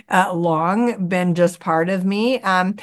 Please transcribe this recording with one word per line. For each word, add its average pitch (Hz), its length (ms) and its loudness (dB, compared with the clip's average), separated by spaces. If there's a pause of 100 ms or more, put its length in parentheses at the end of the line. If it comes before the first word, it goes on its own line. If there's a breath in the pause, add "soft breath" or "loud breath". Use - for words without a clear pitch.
uh, 190 240 2
long 175 760 0
been 180 260 0
just 175 280 0
part 165 260 0
of 185 160 -2
me. 220 380 -2
Um, 185 420 0